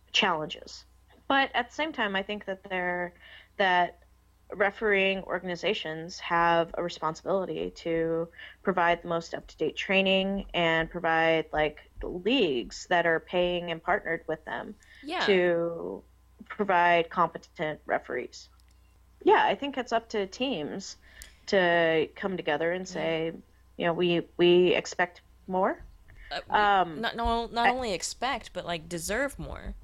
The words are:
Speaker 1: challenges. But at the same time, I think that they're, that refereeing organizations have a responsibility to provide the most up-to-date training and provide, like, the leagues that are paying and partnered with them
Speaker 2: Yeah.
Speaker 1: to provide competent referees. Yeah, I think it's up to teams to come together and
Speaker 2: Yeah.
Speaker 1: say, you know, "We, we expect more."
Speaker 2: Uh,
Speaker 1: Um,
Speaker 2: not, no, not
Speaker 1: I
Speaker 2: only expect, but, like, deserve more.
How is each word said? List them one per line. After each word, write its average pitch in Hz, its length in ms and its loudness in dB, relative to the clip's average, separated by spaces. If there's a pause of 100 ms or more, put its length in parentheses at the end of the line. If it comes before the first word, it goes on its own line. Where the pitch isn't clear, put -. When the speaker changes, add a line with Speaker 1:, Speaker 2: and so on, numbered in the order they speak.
(100)
Speaker 1:
challenges. 170 760 -2 (440)
But 269 260 4
at 247 140 0
the - 80 -20
same 311 160 -4
time, 202 240 -2
I 196 80 -2
think 208 220 -8
that 190 220 -8
they're, 180 460 -2 (440)
that 180 420 2 (520)
refereeing 196 720 2
organizations 170 960 -4
have 170 540 2
a - 80 -4
responsibility 170 880 -4
to 165 580 -2 (340)
provide 175 400 2
the 175 60 -12
most 170 260 -4
up-to-date - 420 -6
training 190 760 0
and 165 340 2
provide, 165 640 2
like, 151 280 0 (200)
the - 60 -6
leagues 175 840 0
that 170 160 4
are 160 120 2
paying 180 540 -2
and 160 100 -10
partnered 175 460 -2
with 156 160 -6
them - 300 -10 (280)
Speaker 2:
Yeah. 330 240 -4
Speaker 1:
to 170 760 0 (460)
provide 175 640 2
competent 165 760 -4
referees. - 640 -6 (760)
Yeah, 370 200 6
I 160 120 2
think 277 220 -8
it's 233 140 -4
up 226 180 -2
to 202 160 -2
teams 190 680 -6 (500)
to 170 680 4
come 196 220 -4
together 165 340 -2
and 185 160 -6
Speaker 2:
Yeah. 180 60 -14
Speaker 1:
say, 165 400 -2 (460)
you 175 80 0
know, 170 80 2
"We, 170 420 0
we 175 380 6
expect - 480 -4 (260)
more." 190 340 0 (480)
Speaker 2:
Uh, - 240 -8
Speaker 1:
Um, 196 460 4
Speaker 2:
not, 226 160 -4
no, 233 300 0
not 226 200 0
Speaker 1:
I 226 40 4
Speaker 2:
only 247 240 -2
expect, - 580 -6
but, 180 120 -8
like, 165 240 -6
deserve 190 500 -4
more. - 460 -10